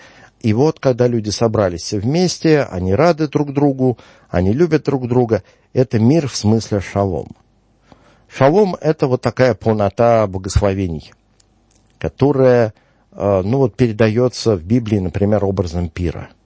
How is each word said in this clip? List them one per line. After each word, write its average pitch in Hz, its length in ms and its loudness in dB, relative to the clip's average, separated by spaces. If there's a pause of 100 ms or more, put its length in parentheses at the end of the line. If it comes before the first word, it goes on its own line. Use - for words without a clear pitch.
(400)
И 110 140 0
вот, 147 260 0
когда 123 280 2
люди 110 240 -2
собрались 107 500 0
все - 160 -8
вместе, 151 640 0
они 92 320 -4
рады 156 340 2
друг 143 260 -4
другу, 135 440 0 (320)
они 90 240 0
любят 156 300 2
друг 131 240 -2
друга, 117 340 0 (320)
это 123 240 0
мир 135 300 2
в - 80 -10
смысле 107 440 0
шалом. 92 500 -4 (960)
Шалом — 180 540 2
это 156 260 -2
вот 127 140 -2
такая 123 340 0
полнота 110 720 2
благословений, 95 840 -4 (840)
которая, 127 760 2 (400)
э, 98 300 0
ну 110 140 -2
вот, 131 180 0
передаётся 113 800 0
в 80 80 -6
Библии, 107 360 0
например, 101 440 -2
образом 87 460 -4
пира. 85 400 -8 (160)